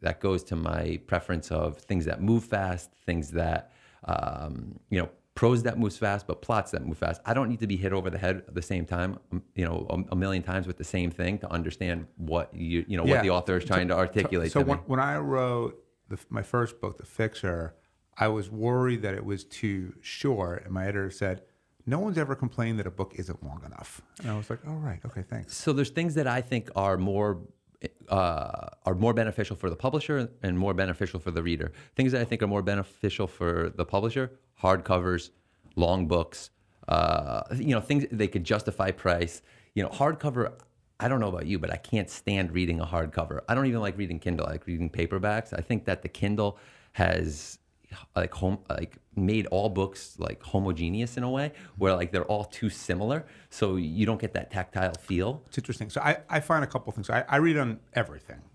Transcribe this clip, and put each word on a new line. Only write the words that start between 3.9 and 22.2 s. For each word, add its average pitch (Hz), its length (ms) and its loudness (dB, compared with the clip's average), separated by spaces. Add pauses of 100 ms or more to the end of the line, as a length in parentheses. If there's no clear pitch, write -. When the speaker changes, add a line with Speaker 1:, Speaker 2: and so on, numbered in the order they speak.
Speaker 1:
um, - 760 -4 (100)
you 92 100 2
know, 82 80 0 (280)
prose 120 280 6
that 117 140 0
moves 110 200 0
fast, 101 280 0
but 85 160 -6
plots 107 300 0
that - 120 -2
move 80 140 -4
fast. - 280 -2
I 117 100 0
don't 131 120 2
need 120 120 -2
to 113 80 0
be 98 100 0
hit 95 160 0
over 92 160 0
the 87 80 -4
head 95 200 0 (100)
at 73 80 -16
the 87 60 -2
same 87 240 -2
time, 87 340 -2 (120)
um, - 120 -4 (100)
you 92 120 0
know, 82 240 -2
a, 90 240 -2
a - 20 -2
million 95 260 2
times 92 240 -2
with 90 120 -6
the - 60 -10
same 87 280 0
thing 90 280 -2
to 87 120 -6
understand 85 640 -2
what 82 400 -2
you, 85 320 0
you 101 100 0
know, 82 80 2
Speaker 2:
Yeah. 139 100 8
Speaker 1:
what 120 60 4
the 98 80 2
author 90 280 2
is 87 60 0
Speaker 2:
So, 85 40 -8
Speaker 1:
trying 90 220 4
to 90 40 4
Speaker 2:
so, 85 60 4
Speaker 1:
articulate 90 520 2
Speaker 2:
so 143 100 4
Speaker 1:
to 139 40 4
Speaker 2:
when, 139 140 2
Speaker 1:
me. - 80 -10
Speaker 2:
when 131 120 2
I 143 180 0
wrote 127 600 0 (320)
the, 104 60 -6
f-, - 140 -16
my 107 120 -2
first 120 400 0
book, 98 160 -6
The - 80 -18
Fixer, 87 720 -2 (420)
I 110 120 4
was 107 200 -2
worried 120 540 2
that 98 100 -2
it 101 100 -6
was 98 200 -4
too 95 580 -4
short, 98 640 -2
and - 80 -6
my 92 140 0
editor 98 240 -2
said, 92 320 -2 (420)
"No 135 140 0
one's 196 180 0
ever 139 160 0